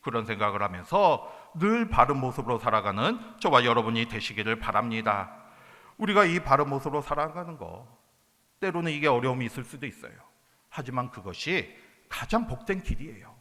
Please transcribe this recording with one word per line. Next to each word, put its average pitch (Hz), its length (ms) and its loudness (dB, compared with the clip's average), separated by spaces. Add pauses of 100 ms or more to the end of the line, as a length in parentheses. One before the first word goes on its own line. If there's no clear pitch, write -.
그런 117 240 -4
생각을 104 360 -2
하면서 104 720 0 (200)
늘 220 340 2
바른 135 280 6
모습으로 123 420 -2
살아가는 110 600 2 (200)
저와 131 260 6
여러분이 117 420 2
되시기를 110 520 -4
바랍니다. 110 760 -2 (640)
우리가 202 280 4
이 170 160 2
바른 139 280 4
모습으로 139 320 -4
살아가는 156 560 -6
거, 92 400 -16 (640)
때로는 170 320 -2
이게 147 160 2
어려움이 127 380 4
있을 120 180 -8
수도 143 220 -14
있어요. - 280 -14 (560)
하지만 123 400 -6
그것이 107 680 -6 (320)
가장 - 380 -2
복된 185 380 -6
길이에요. - 580 -6